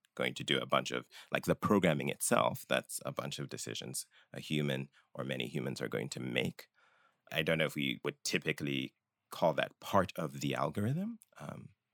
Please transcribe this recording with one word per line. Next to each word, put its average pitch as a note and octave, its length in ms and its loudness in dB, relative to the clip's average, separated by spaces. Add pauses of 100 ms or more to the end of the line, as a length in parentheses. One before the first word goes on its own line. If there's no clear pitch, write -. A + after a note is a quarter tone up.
(160)
going B1+ 180 0
to B1+ 100 -8
do C2+ 160 4
a B1 60 -2
bunch C2 260 2
of, B1 160 -4 (240)
like, - 140 0
the E2 100 4
programming E2 540 4
itself, - 580 2
that's - 380 0
a C#2 80 -4
bunch - 260 -4
of C#2+ 80 -6
decisions - 580 -8 (280)
a - 80 -10
human C#2+ 480 0 (240)
or B1+ 100 -6
many B1+ 240 -2
humans C2+ 340 -4
are A#1 60 -2
going G#1+ 220 -4
to B1+ 100 -10
make. B1 480 -2 (640)
I D#2+ 100 2
don't D#2+ 160 2
know D#2 80 4
if C#2+ 100 -2
we C2+ 280 -2
would D2 220 -4
typically C#2+ 680 -2 (380)
call D#2+ 220 4
that - 260 -2
part F#2+ 380 4
of C#2+ 240 -4
the C2+ 140 0
algorithm. C3 640 -2 (200)
Um, - 300 -12 (240)